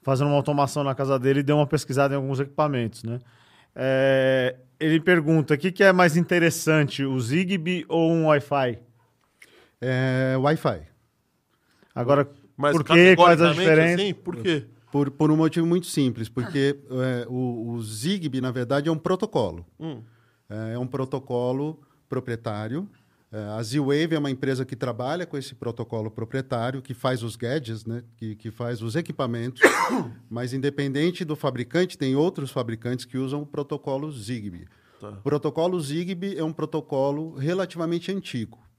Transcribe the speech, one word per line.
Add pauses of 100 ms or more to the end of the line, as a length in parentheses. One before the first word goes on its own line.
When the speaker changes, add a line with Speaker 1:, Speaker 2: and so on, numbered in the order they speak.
Speaker 1:
fazendo
uma
automação
na
casa
dele
e
deu
uma
pesquisada
em
alguns
equipamentos,
né? (560)
É, (240)
ele
pergunta,
o
que
que
é
mais
interessante,
o
Zigbee
ou
um
Wi-Fi? (1000)
Speaker 2:
É,
Wi-Fi. (1120)
Speaker 1:
Agora, (280)
Speaker 3:
Mas
Speaker 1:
por
quê?
Quais
as
Speaker 3:
categoricamente,
Speaker 1:
diferenças?
Speaker 3:
assim,
por
quê? (280)
Speaker 2:
Por,
por
um
motivo
muito
simples,
porque, (120)
é,
o,
o
Zigbee,
na
verdade,
é
um
protocolo. (120)
Speaker 3:
Hum. (480)
Speaker 2:
É,
é
um
protocolo (280)
proprietário. (440)
É, (200)
a
Z-Wave
é
uma
empresa
que
trabalha
com
esse
protocolo
proprietário,
que
faz
os
gadgets,
né, (120)
que,
que
faz
os
equipamentos. (360)
<coughs>
Mas,
independente
do
fabricante,
tem
outros
fabricantes
que
usam
o
protocolo
Zigbee. (340)
Speaker 3:
Tá.
Speaker 2:
O
protocolo
Zigbee
é
um
protocolo
relativamente
antigo. (200)